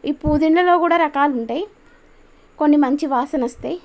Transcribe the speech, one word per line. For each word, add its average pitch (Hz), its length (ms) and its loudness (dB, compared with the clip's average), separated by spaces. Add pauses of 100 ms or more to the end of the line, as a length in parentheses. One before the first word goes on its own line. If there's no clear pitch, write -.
ఈ 294 40 -2 (100)
పుదీనాలో 320 520 2 (100)
కూడా 339 200 2
రకాలు 285 360 -2
ఉంటాయి, 285 240 -6 (960)
కొన్ని 294 240 4
మంచి 294 280 -2
వాసన 262 340 -2
వస్తాయి 330 360 -10